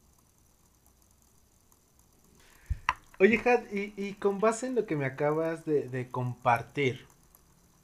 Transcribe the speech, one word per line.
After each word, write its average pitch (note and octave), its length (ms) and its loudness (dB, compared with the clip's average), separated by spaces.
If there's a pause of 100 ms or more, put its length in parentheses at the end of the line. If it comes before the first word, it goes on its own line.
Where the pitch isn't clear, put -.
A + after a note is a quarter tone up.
(3250)
Oye, G#3+ 180 8
Jad, A#3+ 320 2
y, G3+ 260 -6
y G3+ 180 -6
con G3+ 260 -2
base A3 260 0
en C4 80 -6
lo A3+ 120 0
que D#3 100 -2
me C#3 80 -2
acabas D#3 600 -2
de, C3+ 240 0
de B2+ 220 -8
compartir, B2 960 -2 (760)